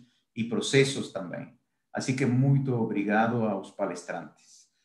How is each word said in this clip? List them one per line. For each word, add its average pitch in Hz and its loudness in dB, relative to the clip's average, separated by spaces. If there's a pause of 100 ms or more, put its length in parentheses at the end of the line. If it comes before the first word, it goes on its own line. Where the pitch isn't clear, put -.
(360)
e 113 -2
processos 127 2
também. 90 -10 (420)
Assim 127 -2
que 135 0
muito 135 4
obrigado 110 0
aos 95 -4
palestrantes. - -10 (160)